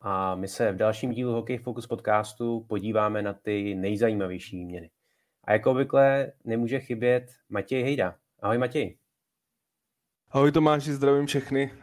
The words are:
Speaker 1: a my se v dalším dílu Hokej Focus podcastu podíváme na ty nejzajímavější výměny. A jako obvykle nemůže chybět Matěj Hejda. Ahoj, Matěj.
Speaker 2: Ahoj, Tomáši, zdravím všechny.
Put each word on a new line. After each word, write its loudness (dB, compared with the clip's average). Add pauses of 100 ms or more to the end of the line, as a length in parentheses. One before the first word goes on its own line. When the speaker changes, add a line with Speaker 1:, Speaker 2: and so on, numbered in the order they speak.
Speaker 1:
a -2
my -6
se -2
v -6
dalším 0
dílu -2
Hokej -4
Focus -10
podcastu -2
podíváme -2
na -4
ty -4
nejzajímavější -2
výměny. -12 (540)
A 0
jako 4
obvykle 2 (120)
nemůže -2
chybět 0 (160)
Matěj -2
Hejda. -2 (240)
Ahoj, 0
Matěj. -2 (1300)
Speaker 2:
Ahoj, 4
Tomáši, 4
zdravím 4
všechny. -2 (100)